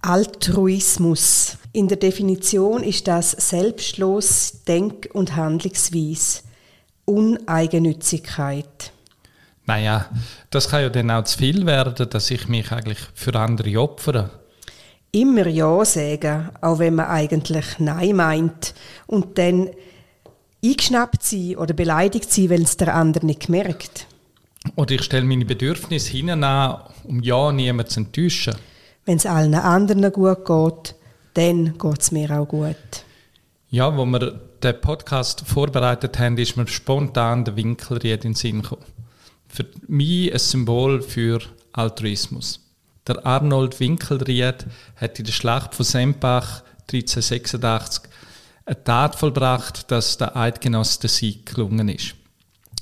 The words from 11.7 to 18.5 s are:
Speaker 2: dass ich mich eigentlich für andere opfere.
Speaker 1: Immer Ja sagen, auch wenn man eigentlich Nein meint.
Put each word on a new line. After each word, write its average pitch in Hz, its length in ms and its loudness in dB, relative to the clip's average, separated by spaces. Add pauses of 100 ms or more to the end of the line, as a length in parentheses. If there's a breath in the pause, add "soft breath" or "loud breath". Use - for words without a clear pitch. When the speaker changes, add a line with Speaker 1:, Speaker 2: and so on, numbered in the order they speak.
Speaker 2:
dass - 220 -2
ich - 160 -4
mich 113 240 0
eigentlich 110 260 -4 (160)
für 117 260 -6
andere 110 400 0
opfere. 120 520 -2 (800 loud breath)
Speaker 1:
Immer 226 360 4
Ja 160 380 4
sagen, 151 640 -2 (120)
auch 165 180 2
wenn 165 160 4
man 160 100 2
eigentlich 156 720 -2
Nein 170 380 2
meint. 160 580 0 (320 loud breath)